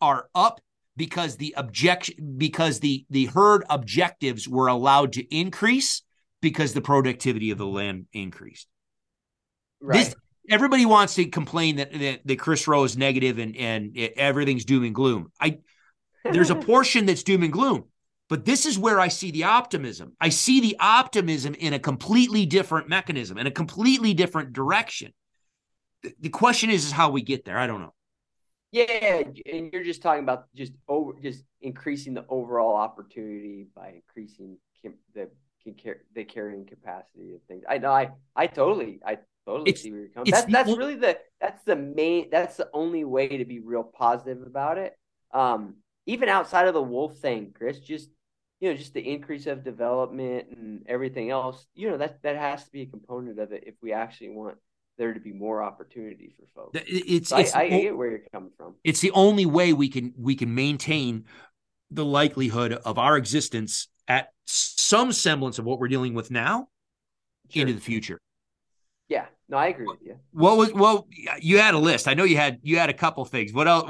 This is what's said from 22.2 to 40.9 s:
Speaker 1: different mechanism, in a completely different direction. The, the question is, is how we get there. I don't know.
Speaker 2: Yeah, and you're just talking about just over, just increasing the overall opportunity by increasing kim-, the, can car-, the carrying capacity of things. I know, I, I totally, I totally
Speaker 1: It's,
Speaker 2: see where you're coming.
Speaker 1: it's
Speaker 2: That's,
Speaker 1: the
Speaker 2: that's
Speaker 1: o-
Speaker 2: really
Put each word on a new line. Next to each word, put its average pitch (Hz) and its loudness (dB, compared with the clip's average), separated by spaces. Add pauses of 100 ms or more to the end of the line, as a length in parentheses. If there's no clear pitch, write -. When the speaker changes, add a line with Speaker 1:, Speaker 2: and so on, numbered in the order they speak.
Speaker 1:
different 160 0
mechanism, 139 -4
in 123 -4
a 139 -4
completely 220 2
different 156 -2
direction. 156 -4 (880)
The, - -14
the 156 -8
question 226 2
is, 175 2
is 147 -6
how 151 4
we 139 -2
get 131 -4
there. 95 -6
I 127 0
don't 104 -6
know. 80 -16 (800)
Speaker 2:
Yeah, 214 0 (280)
and 165 -10
you're 185 -8
just 170 -8
talking 151 0
about 127 -4 (100)
just 131 -12 (140)
over, 143 -2
just 135 -12 (160)
increasing 135 -10
the 120 -10
overall 120 -2
opportunity 104 -8 (100)
by 92 -20
increasing 98 -20 (220)
kim-, 107 -20 (160)
the, 98 -12 (320)
can 107 -18
car-, - -16 (100)
the 113 -12
carrying 104 -14
capacity 90 -18
of 87 -20
things. 92 -18
I 139 -4
know, 135 -2
I, 135 2 (240)
I 147 0
totally, 147 -2
I 107 -6 (300)
totally 156 -4
Speaker 1:
It's, - -6
Speaker 2:
see 107 -16
where 104 -14
you're 104 -18
coming. 123 -10
Speaker 1:
it's - 4
Speaker 2:
That's, - 2
Speaker 1:
the 196 -4
Speaker 2:
that's 233 4
Speaker 1:
o- 226 0
Speaker 2:
really 277 -6